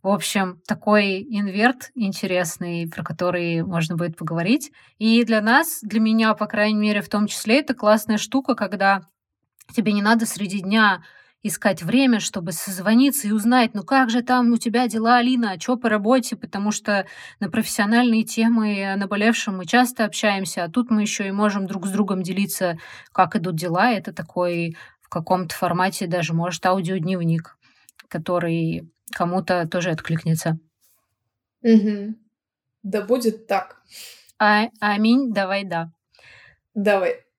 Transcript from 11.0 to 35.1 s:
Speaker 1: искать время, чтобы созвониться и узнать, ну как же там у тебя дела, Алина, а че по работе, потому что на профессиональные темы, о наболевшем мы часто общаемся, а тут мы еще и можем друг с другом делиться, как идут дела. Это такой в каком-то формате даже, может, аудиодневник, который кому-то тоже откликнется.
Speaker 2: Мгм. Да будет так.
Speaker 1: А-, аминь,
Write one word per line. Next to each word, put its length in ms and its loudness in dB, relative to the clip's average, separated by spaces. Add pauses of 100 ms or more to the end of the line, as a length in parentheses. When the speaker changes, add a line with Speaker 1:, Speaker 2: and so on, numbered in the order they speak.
Speaker 1:
искать 400 -2
время, 360 2
чтобы 320 -6
созвониться 760 0
и 40 0
узнать, 440 2
ну 80 -6
как 260 2
же 140 0
там 300 2
у 40 2
тебя 300 0
дела, 300 2
Алина, 340 0
а 80 -8
че 180 -2
по 120 -4
работе, 460 0
потому 360 -4
что 340 -2 (340)
на 120 -4
профессиональные 720 2
темы, 600 0 (100)
о 40 -2
наболевшем 600 0
мы 100 -8
часто 380 2
общаемся, 580 -2
а 60 -4
тут 220 -2
мы 120 4
еще 220 -4
и 60 -4
можем 360 0
друг 200 -6
с 40 -4
другом 320 0
делиться, 560 -2 (340)
как 220 2
идут 200 -2
дела. 360 0
Это 220 -4
такой 640 -4 (240)
в 80 -20
каком-то 440 -2
формате 540 -2
даже, 260 -2
может, 320 -4
аудиодневник, 920 -2 (500)
который 840 -2 (220)
кому-то 540 -2
тоже 240 -2
откликнется. 680 -2 (1040)
Speaker 2:
Мгм. 520 4 (680)
Да 180 -2
будет 460 0
так. 340 -4 (580)
Speaker 1:
А-, 300 4 (100)
аминь, 540 2